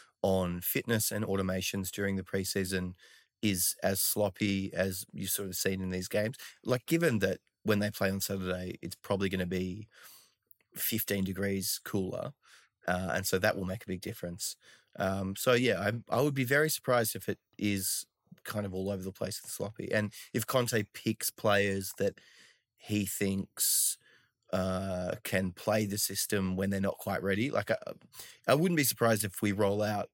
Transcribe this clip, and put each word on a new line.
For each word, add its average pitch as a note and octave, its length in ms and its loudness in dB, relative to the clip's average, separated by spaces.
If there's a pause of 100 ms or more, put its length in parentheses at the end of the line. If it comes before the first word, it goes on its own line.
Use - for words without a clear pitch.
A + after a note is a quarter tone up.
(220)
on F#2 380 2
fitness - 520 0
and G#2+ 120 -2
automations F#2+ 640 -2
during G2 260 -2
the F#2+ 80 -4
preseason F#2 720 -2 (480)
is F#2+ 400 2
as G2 180 2
sloppy G2 720 0
as F#2 380 -2
you've F#2+ 180 -6
sort G2+ 180 -4
of F2+ 80 -6
seen F#2+ 260 -2
in F#2 80 -2
these F#2 180 -4
games. G#2+ 280 -2 (280)
Like, - 220 0
given E3 340 2
that G2 200 0 (240)
when G#2 160 4
they G#2 100 0
play G2 200 0
on G2 100 -2
Saturday, F#2 600 -4
it's - 140 -8
probably G2 320 0
gonna F#2 180 0
be F#2 420 -4 (840)
fifteen G2+ 500 -2
degrees G2 600 -2
cooler, - 480 -2 (560)
uh, F2+ 260 0
and F#2+ 120 -2
so F#2+ 120 2
that F#2 180 4
will F#2+ 100 -4
make F#2 180 -6
a - 40 -10
big F#2 120 -4
difference. - 560 -8 (420)
Um, F#2+ 380 -2
so, - 180 4
yeah, A#2+ 260 4 (300)
I, - 80 0
I B2+ 40 4
would C#3+ 120 2
be C3+ 100 0
very D3 260 4
surprised A#2+ 460 2
if - 120 -8
it G2 100 -2 (200)
is G2+ 480 0 (380)
kind G#2 220 -4
of F#2 80 -6
all F#2+ 160 -2
over F#2+ 120 -4
the F#2+ 100 -8
place - 300 -6
and - 80 -12
sloppy. - 420 -6
And G#2 200 2 (220)
if A2+ 120 -2
Conte A#2+ 380 2 (100)
picks - 360 -2
players G2+ 680 2
that G2 220 0 (560)
he G#2 300 0
thinks, - 920 0 (540)
uh, F#2 720 0
can F#2+ 280 0
play A2 340 2
the G2+ 120 -2
system F#2+ 580 0
when F#2+ 140 0
they're G2 100 0
not G2 180 0
quite G2 240 -2
ready, G2 280 0
like, - 220 0
I, - 40 2 (720)
I B2 60 8
wouldn't E3+ 220 4
be C#3+ 80 4
surprised A2+ 400 4
if - 180 -6
we G#2 100 4
roll G2+ 300 2
out G#2 320 -2